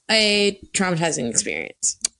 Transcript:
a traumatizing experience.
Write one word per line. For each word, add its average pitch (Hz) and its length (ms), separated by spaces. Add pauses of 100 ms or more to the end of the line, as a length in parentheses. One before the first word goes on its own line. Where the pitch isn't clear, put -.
(120)
a 208 480 (140)
traumatizing 170 560
experience. - 680 (220)